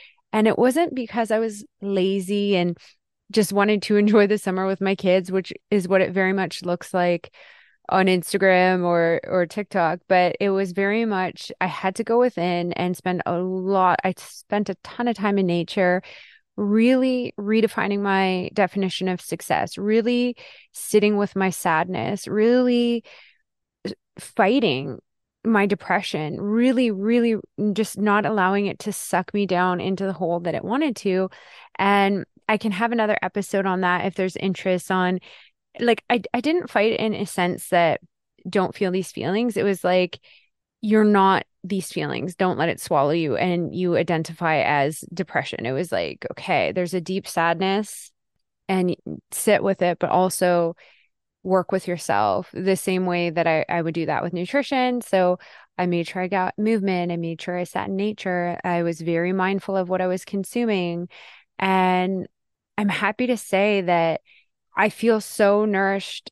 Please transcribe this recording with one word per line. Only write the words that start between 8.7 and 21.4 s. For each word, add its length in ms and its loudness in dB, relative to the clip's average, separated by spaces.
or, 420 2
or 200 0
TikTok. 600 -2
But 320 4
it 120 0
was 200 0
very 340 0
much, 460 -4
I 60 0
had 300 -4
to 80 -4
go 160 2
within 540 0
and 220 -2
spend 300 -4
a 140 -2
lot, 640 2
I 120 0
spent 520 -6
a 160 -6
ton 240 -6
of 80 -2
time 220 0
in 80 2
nature, 540 2
really 800 2
redefining 640 0
my 540 0
definition 540 0
of 120 -4
success, 560 -4
really 600 0
sitting 440 2
with 180 0
my 160 2